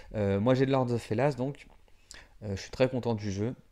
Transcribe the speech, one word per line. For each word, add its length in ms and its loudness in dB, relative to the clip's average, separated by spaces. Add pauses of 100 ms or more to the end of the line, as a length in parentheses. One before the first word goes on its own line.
(140)
Euh, 260 2
moi, 140 4
j'ai 120 4
de 60 2
Lords 200 2
of 180 -2
Hellas, 240 2
donc, 340 -6 (720)
euh, 140 -4
je 40 -8
suis 100 -14
très 180 2
content 260 -2
du 160 -4
jeu. 240 -2 (180)